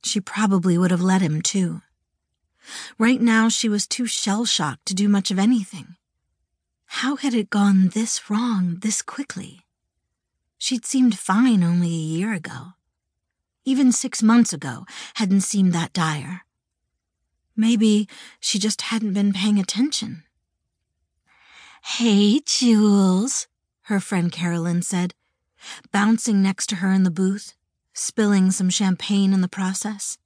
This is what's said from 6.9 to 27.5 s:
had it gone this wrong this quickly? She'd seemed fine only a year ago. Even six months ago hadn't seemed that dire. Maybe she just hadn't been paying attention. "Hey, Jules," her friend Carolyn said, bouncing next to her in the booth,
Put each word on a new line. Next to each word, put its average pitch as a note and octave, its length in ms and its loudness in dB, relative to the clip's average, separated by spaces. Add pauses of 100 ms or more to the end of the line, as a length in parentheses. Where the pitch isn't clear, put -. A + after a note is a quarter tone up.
had C4+ 180 -2
it G#3+ 160 -2
gone G3 400 4
this - 380 -6
wrong G3+ 520 -2
this G#3+ 200 -4
quickly? - 640 -12 (960)
She'd - 260 -4
seemed B3 340 2
fine G#3+ 440 2
only E3+ 320 0
a D#3+ 140 -6 (100)
year G#3+ 140 -4
ago. E3+ 420 -12 (920)
Even C4 260 4
six - 300 -4
months A3+ 300 4
ago C#3 340 -10 (280)
hadn't G3 260 0
seemed F#3 320 2
that E3+ 220 -4
dire. D#3 500 -4 (1120)
Maybe G#3+ 500 4 (320)
she - 200 -4
just G#3+ 240 -4 (100)
hadn't G#3+ 220 -2
been G3+ 180 2
paying G3+ 260 2
attention. - 640 -4 (1700)
"Hey, G#3+ 440 4
Jules," G#3 1040 2 (380)
her G3+ 160 -2
friend F3 300 -2
Carolyn E3+ 520 -4
said, F3+ 320 -4 (800)
bouncing G#3 500 2
next F#3+ 260 -2
to G#3 80 -6
her F#3+ 160 0
in F#3+ 120 4
the F3+ 60 2
booth, F#3+ 440 -4 (400)